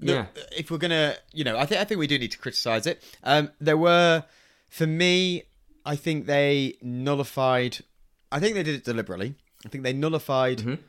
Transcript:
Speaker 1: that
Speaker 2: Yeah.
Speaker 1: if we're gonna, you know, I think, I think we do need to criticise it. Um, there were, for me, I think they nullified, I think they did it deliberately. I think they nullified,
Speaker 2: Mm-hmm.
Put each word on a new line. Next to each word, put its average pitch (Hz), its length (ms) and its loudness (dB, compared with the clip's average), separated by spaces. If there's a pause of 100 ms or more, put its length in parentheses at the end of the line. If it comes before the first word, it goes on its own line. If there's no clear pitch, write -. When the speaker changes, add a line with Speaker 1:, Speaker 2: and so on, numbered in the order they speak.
Speaker 1:
that 139 120 0
Speaker 2:
Yeah. 120 140 0 (300)
Speaker 1:
if 156 160 -8
we're 160 60 -6
gonna, 160 380 0 (160)
you 151 120 -6
know, 113 120 -2
I 135 100 0
think, 190 140 0
I 202 40 0
think 208 160 -4
we 151 80 0
do 143 100 2
need 117 140 -4
to - 60 -14
criticise 113 480 -2
it. - 160 -4 (200)
Um, 147 280 2 (100)
there 151 160 4
were, 170 480 6 (440)
for - 200 -2
me, 180 560 2 (420)
I 147 100 -2
think 156 280 -2
they 143 560 2
nullified, 127 1040 -2 (480)
I 143 80 -2
think 214 140 0
they 196 80 -2
did 151 120 -2
it 131 100 -10
deliberately. 110 500 -6 (320)
I - 20 -14
think 135 160 -12
they 127 80 0
nullified, 135 680 0
Speaker 2:
Mm-hmm. 120 140 -4 (140)